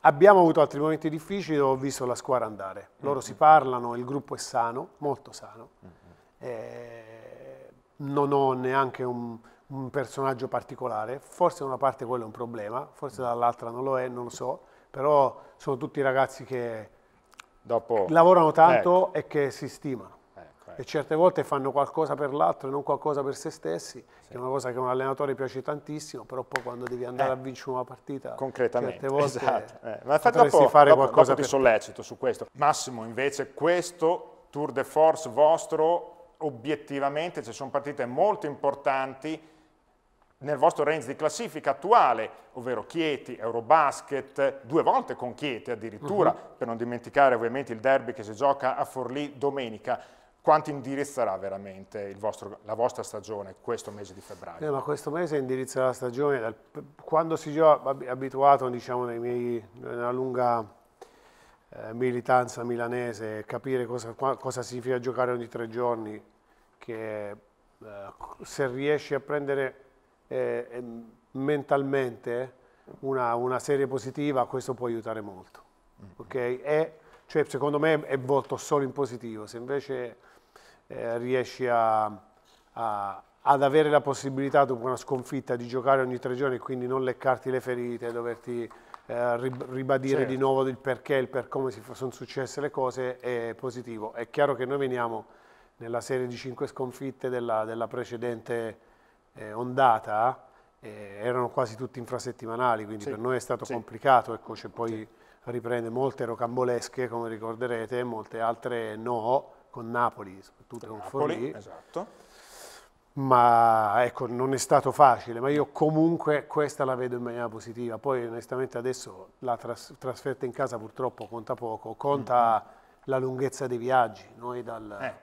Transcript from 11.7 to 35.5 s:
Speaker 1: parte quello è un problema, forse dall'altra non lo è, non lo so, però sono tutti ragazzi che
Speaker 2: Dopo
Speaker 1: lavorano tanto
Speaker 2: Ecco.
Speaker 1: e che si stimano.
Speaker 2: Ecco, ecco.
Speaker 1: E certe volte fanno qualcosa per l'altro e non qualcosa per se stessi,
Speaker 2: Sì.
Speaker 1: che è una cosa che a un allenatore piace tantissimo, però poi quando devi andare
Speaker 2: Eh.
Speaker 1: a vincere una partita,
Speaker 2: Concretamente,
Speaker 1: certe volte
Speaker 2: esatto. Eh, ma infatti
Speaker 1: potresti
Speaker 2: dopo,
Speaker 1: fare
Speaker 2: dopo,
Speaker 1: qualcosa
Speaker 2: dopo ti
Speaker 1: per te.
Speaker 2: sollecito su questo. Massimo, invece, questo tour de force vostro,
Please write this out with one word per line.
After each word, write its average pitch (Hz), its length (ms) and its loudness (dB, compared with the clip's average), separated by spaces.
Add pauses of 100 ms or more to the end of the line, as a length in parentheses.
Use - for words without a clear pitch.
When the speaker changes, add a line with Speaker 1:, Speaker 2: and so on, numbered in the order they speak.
Speaker 1:
parte 131 300 0
quello 120 160 -4
è 110 40 -10
un 107 60 -14
problema, 117 600 -8
forse - 280 -12
dall'altra 120 500 0
non 123 140 -8
lo 135 140 0
è, 127 100 -2
non 120 160 -8
lo 120 60 -10
so, - 320 -8 (280)
però 139 480 6 (180)
sono 139 200 -4
tutti 143 240 -6
ragazzi 131 440 2
che 117 440 -6 (760)
Speaker 2:
Dopo 110 460 2
Speaker 1:
lavorano 165 440 8
tanto 170 560 8
Speaker 2:
Ecco. - 100 -10
Speaker 1:
e 143 80 -4
che 143 240 0
si 139 180 -12
stimano. 120 480 -10 (180)
Speaker 2:
Ecco, - 360 -20
ecco. - 100 -14
Speaker 1:
E - 60 -8
certe 156 280 -2
volte 165 300 4
fanno 135 280 -2
qualcosa 143 420 0
per 139 180 -4
l'altro 156 360 0
e - 20 -6
non 139 120 -4
qualcosa 143 400 -2
per 135 140 -4
se 156 140 -8
stessi, 160 480 -8 (220)
Speaker 2:
Sì. - 80 -20
Speaker 1:
che - 60 -20
è - 40 -12
una 127 100 -6
cosa 127 240 -4
che 117 60 -6
a - 20 -4
un 127 80 -2
allenatore 131 460 -2
piace 131 260 -6
tantissimo, 151 640 -8
però 131 180 -8
poi 131 200 -6
quando 123 240 -8
devi 123 180 -6
andare 127 240 -2
Speaker 2:
Eh. 131 40 0
Speaker 1:
a 131 40 0
vincere 131 360 -10
una 127 120 -2
partita, 131 480 -12
Speaker 2:
Concretamente, 123 680 -2
Speaker 1:
certe 135 140 -4
volte 139 220 2
Speaker 2:
esatto. 120 500 -2
Eh, 110 180 -10
ma 135 100 2
infatti 240 220 4
Speaker 1:
potresti 226 200 8
Speaker 2:
dopo, 139 140 10
Speaker 1:
fare 147 180 12
Speaker 2:
dopo, 131 140 12
Speaker 1:
qualcosa 135 320 8
Speaker 2:
dopo 143 80 0
ti 131 60 0
Speaker 1:
per - 20 -4
te. - 0 -
Speaker 2:
sollecito 117 520 4
su 117 140 -14
questo. 120 360 -2
Massimo, 131 520 0
invece, 131 480 -4
questo 170 960 0
tour 147 240 -6
de 135 100 -2
force 156 460 4
vostro, 156 880 2 (220)